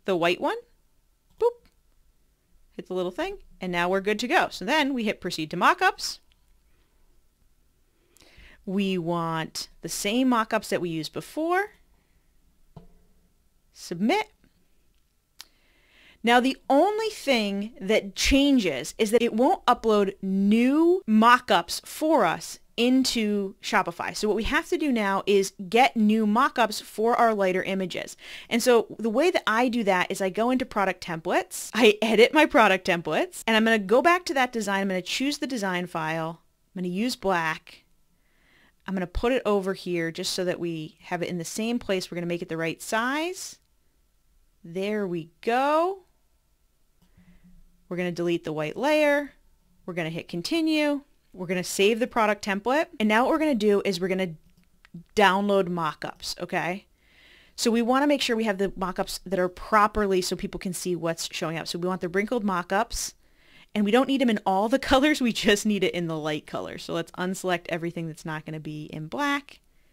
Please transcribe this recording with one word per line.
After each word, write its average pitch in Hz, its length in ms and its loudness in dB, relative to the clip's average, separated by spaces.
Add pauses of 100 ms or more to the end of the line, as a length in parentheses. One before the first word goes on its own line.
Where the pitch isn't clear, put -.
the 196 100 0
white 170 260 0
one. 415 180 -2 (840)
Boop. 480 260 0 (1080)
Hit 185 100 -14
the 185 80 -10
little 180 160 -2
thing, 381 280 -6 (220)
and 185 120 -6
now 175 160 0
we're 190 120 2
good 208 200 -2
to 247 80 -4
go. 285 220 2
So - 140 -12
then 285 300 0
we 240 80 -4
hit 208 180 -4
proceed 165 300 -8
to 175 60 -8
mockups. 349 640 0 (2500)
We 190 340 -2
want 165 720 -4 (120)
the - 80 -12
same 240 420 -2
mockups 220 380 -2
that 165 140 -2
we 175 80 -4
used 160 220 -6
before. 349 600 -4 (2000)
Submit. 233 580 -4 (2000)
Now, 240 120 6
the 262 180 0 (100)
only 415 400 4
thing 220 720 -2
that 190 340 0
changes 247 840 2
is 208 140 0
that 233 100 4
it 233 100 0
won't 269 320 2
upload 214 560 2
new 240 840 4
mock-ups 220 800 4
for 294 400 2
us - 320 -4 (180)
into 220 840 0
Shopify. 180 520 -2
So 208 140 -4
what 202 80 2
we 226 60 -2
have 302 260 -2
to 370 80 -2
do 294 160 0
now 196 320 0
is 196 300 2 (160)
get 233 260 4
new 214 300 4
mock-ups 226 560 0
for 226 340 -2
our 226 160 4
lighter 190 300 0
images. 190 520 -6 (360)
And 233 120 0
so 240 360 4
the 220 100 -2
way 277 220 2
that 349 160 0
I 233 240 2
do 233 140 -2
that 185 260 2
is 190 100 -4
I 190 80 0
go 214 220 0
into 254 160 0
product 190 360 -2
templates, 175 680 -4
I 208 300 6
edit 226 320 6
my 302 100 8
product 208 420 4
templates, 175 600 -2
and 226 100 2
I'm 220 80 4
gonna 226 140 4
go 214 240 4
back 349 240 2
to 349 80 -4
that 254 180 0
design. 202 300 -2
I'm 202 60 -2
gonna 185 120 -2
choose 269 380 -4
the 302 80 -6
design 196 400 -4
file. 165 560 -6 (340)
I'm 185 60 -6
gonna 180 100 -4
use 233 240 -2
black. 165 680 -4 (1000)
I'm 196 60 -6
gonna 185 140 -4
put 240 260 -2
it - 140 0
over 202 260 0
here 170 400 -4
just 185 220 -6
so 185 100 -4
that 175 160 -4
we 165 440 -8
have 175 180 -6
it - 80 -6
in 175 80 -6
the 165 80 -6
same 233 320 -4
place. 190 320 -4
We're 170 60 -10
gonna 170 100 -6
make 175 160 -4
it 175 80 -12
the 160 80 -6
right 165 240 -4
size. 294 800 -4 (1000)
There 196 440 -4
we 170 240 -6 (100)
go. 302 600 0 (1900)
We're 180 80 -8
gonna 175 160 -4
delete 170 320 -2
the 156 80 -6
white 151 240 -6
layer. 294 560 0 (540)
We're 180 80 -10
gonna 165 160 -4
hit 165 180 -10
continue. 302 760 0 (300)
We're 185 140 -12
gonna 180 180 -2
save 214 360 2
the 247 60 0
product 214 380 0
template. 240 420 0 (140)
And 220 80 2
now 220 160 4
what 285 60 2
we're 320 80 2
gonna 302 160 2
do 202 300 4
is 180 160 -2
we're 185 80 -2
gonna 185 260 -2 (800)
download 196 520 4
mockups, - 720 -8
okay? 175 460 -6 (720)
So - 140 0
we 233 120 2
wanna 262 240 2
make 294 140 2
sure 240 160 -2
we 220 80 0
have 202 140 -2
the 190 120 0
mockups 185 540 -6
that 185 140 -4
are 180 100 2
properly 208 720 2
so 180 160 -4
people 180 240 -8
can 185 120 -6
see 180 220 -4
what's 165 380 -4
showing 165 260 -6
up. - 80 -8
So - 120 -8
we 175 100 -4
want 185 140 -4
the 185 60 -4
wrinkled 202 360 -2
mockups, 190 680 -2 (600)
and 214 100 0
we 202 60 2
don't 247 180 4
need 269 120 2
'em 247 100 4
in 208 140 0
all 196 240 2
the 262 100 2
<laughs> - 120 -2
colors. 269 300 4
We 240 120 0
just 208 320 2
need 208 180 0
it 185 120 0
in 175 140 -4
the 160 100 -6
light 151 280 -6
color. 90 320 -8
So - 140 -10
let's 165 200 -6
unselect 180 580 -4
everything 170 360 -6
that's 156 180 -14
not 156 200 -8
gonna 156 160 -10
be 151 260 -12
in 156 200 -10
black, 285 540 -6 (320)